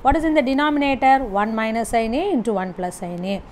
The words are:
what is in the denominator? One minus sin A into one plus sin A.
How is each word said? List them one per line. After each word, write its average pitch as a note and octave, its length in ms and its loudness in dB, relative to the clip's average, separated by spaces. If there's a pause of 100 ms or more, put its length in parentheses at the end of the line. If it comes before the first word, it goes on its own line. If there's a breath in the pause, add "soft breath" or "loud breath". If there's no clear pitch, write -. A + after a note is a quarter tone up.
what C4+ 160 4
is D#4+ 80 0
in D#4+ 80 2
the D#4 80 4
denominator? C4+ 840 2
One G#3+ 320 -2
minus A3 340 -2
sin A3+ 240 0
A E4+ 160 -2
into A#3+ 220 0
one F#3 220 -2
plus F3+ 240 -6
sin F3 260 -8
A. G3 180 -4 (100)